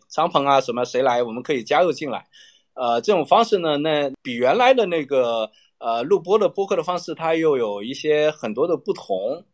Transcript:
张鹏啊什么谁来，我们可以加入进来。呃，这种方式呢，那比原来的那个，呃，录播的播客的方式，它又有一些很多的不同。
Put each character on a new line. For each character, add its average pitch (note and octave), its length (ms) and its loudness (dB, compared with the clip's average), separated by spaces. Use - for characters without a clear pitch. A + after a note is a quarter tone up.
张 D#3+ 200 0
鹏 D3+ 180 2
啊 C#3 140 4
什 B2 120 -2
么 B2 120 -2
谁 B2 180 -2
来， B2 200 2
我 A#2 100 -4
们 A#2+ 100 -8
可 D#3 100 -4
以 A#2+ 120 -4
加 C#3+ 160 2
入 F3 120 2
进 C3+ 180 -8
来。 G#2 160 -10
呃， A#2+ 260 -2
这 G#3 120 0
种 D#3+ 140 0
方 A3 180 6
式 G#3+ 140 0
呢， D#3 200 0
那 D3 320 0
比 B2 140 -8
原 B2 200 2
来 B3 160 6
的 A#3 140 0
那 E3 180 -2
个， A#2+ 460 0
呃， A#2 260 -2
录 F3+ 160 2
播 F3+ 180 2
的 G3 100 2
播 G3 180 -4
客 G3 100 -2
的 E3 60 0
方 F3+ 160 -4
式， E3+ 160 -8
它 E3 200 -2
又 D#3+ 220 2
有 G#2 260 -4
一 A#2+ 100 -8
些 D3+ 380 0
很 A#2+ 240 -6
多 C#3+ 140 -2
的 E3 80 0
不 F#3 160 -4
同。 G#2+ 600 -6